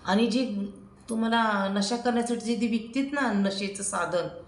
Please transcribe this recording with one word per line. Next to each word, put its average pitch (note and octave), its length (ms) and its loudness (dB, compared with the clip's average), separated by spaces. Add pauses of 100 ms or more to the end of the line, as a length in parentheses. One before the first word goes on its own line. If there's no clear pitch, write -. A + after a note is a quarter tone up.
आणि G#3+ 220 4
जे G#3 400 0 (420)
तुम्हाला A3 640 2
नशा G3+ 260 0
करण्यासाठी A#3 440 0
जे, A3+ 160 0
जे A#3 100 2
विकतात C4+ 560 -2
ना, A3+ 100 2
नशेचं G3 500 0
साधन, E3+ 460 -2 (200)